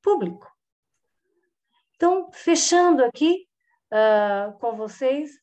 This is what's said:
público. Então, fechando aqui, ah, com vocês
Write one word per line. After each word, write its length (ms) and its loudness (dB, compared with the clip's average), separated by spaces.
público. 500 -4
Então, 380 -2
fechando 680 2
aqui, 440 -2
ah, 680 0
com 160 -6
vocês 560 -6